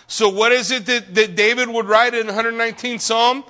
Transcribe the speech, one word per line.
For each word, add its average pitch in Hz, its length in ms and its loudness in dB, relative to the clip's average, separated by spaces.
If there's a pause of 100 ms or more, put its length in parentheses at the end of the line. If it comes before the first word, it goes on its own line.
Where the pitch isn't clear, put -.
So 214 220 2
what 220 240 2
is 240 180 0
it 247 160 -4
that, 226 280 -4
that 208 220 2
David 233 320 2
would 226 180 -4
write 233 280 2
in 226 120 -2
the 208 60 -6
hundred 226 220 -4
nineteenth 226 480 -6
Psalm? 240 480 0